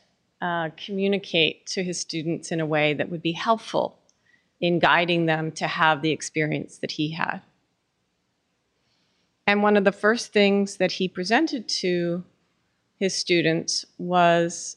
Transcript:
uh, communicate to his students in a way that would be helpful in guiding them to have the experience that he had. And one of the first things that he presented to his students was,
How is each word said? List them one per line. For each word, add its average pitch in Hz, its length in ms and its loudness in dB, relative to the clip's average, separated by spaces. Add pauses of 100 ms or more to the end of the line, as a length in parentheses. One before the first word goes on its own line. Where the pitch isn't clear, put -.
(420)
uh, 170 340 -2
communicate 196 920 0
to 190 180 -4
his 175 160 -6
students 165 500 -6
in 170 80 -4
a 160 80 -2
way 151 280 2
that 143 140 -4
would 170 140 -8
be 165 80 -2
helpful - 720 -2 (600)
in 175 200 2
guiding 170 460 4
them 160 260 0
to 160 160 -4
have 156 340 2
the 156 80 0
experience - 680 -4
that - 120 -6
he 156 220 -4
had. - 300 -6 (2000)
And 202 160 2
one 208 140 4
of 196 80 4
the 196 80 2
first 220 400 -2
things 202 460 2
that 185 140 0
he 190 140 -2
presented 226 600 -2
to 175 560 -2 (760)
his 190 160 -2
students 165 680 0 (140)
was, 175 800 2